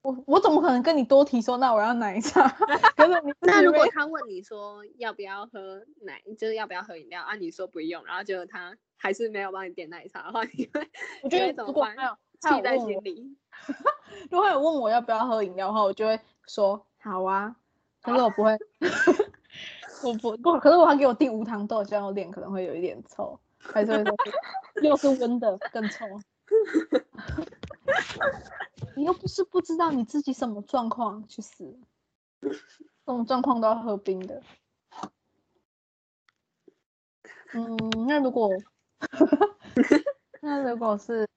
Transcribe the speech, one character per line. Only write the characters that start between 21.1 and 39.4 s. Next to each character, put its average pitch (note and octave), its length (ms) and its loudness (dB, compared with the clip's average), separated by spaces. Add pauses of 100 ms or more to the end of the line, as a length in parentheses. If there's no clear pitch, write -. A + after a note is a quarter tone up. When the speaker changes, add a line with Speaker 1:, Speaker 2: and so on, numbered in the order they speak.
Speaker 1:
订 B3+ 200 2
无 A3 120 -4
糖 G#3 220 -6
豆 A3 160 -2
浆， G3+ 220 -4
我 G3 80 -6
脸 F#3+ 180 -6
可 - 100 -14
能 - 120 -10
会 F#3+ 120 -4
有 E3 100 -6
一 E3 60 -8
点 E3 280 -6
臭， - 300 -10 (200)
还 - 260 -2
是 A3 80 -2
会 G#3+ 120 2
说 - 120 0 (680)
“又 D4 140 6
是 C#4+ 120 2
温 B3 320 0
的， G#3 180 0 (140)
更 A3 160 -4
臭”。 G#3+ 180 -10 (400)
<laughs> - 2500 -4
你 C#4 80 -2
又 F4 80 2
不 F#4 160 -4
是 - 160 -2
不 F4+ 160 -2
知 E4 160 -4
道 E4 160 0
你 B3 120 0
自 D4 160 -4
己 C#4+ 120 -4
什 B3+ 160 -4
么 G#3 140 -8
状 A#3 260 -2
况， G#3+ 400 -6
去 - 120 -18
死！ G#3 380 -18 (640)
什 - 720 -10
么 A#3+ 100 -2
状 B3 160 0
况 B3+ 200 2
都 A3 80 2
要 A3 80 2
喝 A3+ 200 -4
冰 F#3+ 300 -4
的。 - 160 -14 (3000)
嗯， A#3 240 -6 (320)
那 D4 100 4
如 C4 120 2
果， A#3 200 2 (500)
<laughs> - 1400 2